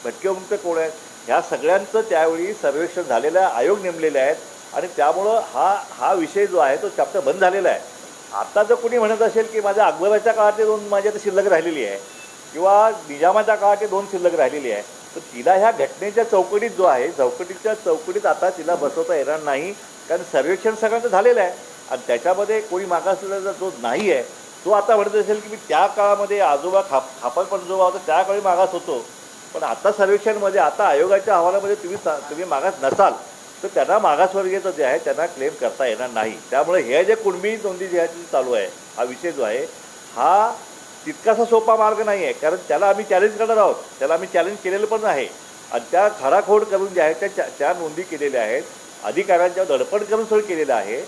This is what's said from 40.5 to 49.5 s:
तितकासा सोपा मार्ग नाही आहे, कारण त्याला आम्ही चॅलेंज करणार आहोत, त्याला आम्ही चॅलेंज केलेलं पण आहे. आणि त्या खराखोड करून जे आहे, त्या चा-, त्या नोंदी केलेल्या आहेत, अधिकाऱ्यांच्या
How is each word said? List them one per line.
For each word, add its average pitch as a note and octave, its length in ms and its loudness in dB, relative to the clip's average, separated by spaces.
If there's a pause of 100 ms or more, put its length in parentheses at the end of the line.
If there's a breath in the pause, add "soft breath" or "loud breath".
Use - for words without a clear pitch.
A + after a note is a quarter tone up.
तितकासा G#3+ 380 0
सोपा A3+ 320 4
मार्ग G#3+ 240 2
नाही G3+ 240 0
आहे, B2+ 80 -2
कारण E3 240 0
त्याला G3 320 0
आम्ही G3+ 160 2
चॅलेंज G#3 340 2
करणार A3+ 180 2
आहोत, G3 180 4 (240)
त्याला C#3+ 160 0
आम्ही F#3 180 -4
चॅलेंज F#3 320 0
केलेलं G3 220 -2
पण G#3+ 180 -4
आहे. C#3 240 0 (440)
आणि A#2+ 180 -4
त्या E3+ 180 4
खराखोड F#3+ 560 2
करून G3 300 -2
जे F3 60 2
आहे, D#3+ 140 2
त्या G3 140 -6
चा-, F3+ 300 -6
त्या D3 140 0
नोंदी E3 300 -6
केलेल्या C#3 400 -4
आहेत, A#2+ 200 -2 (420)
अधिकाऱ्यांच्या F3+ 600 2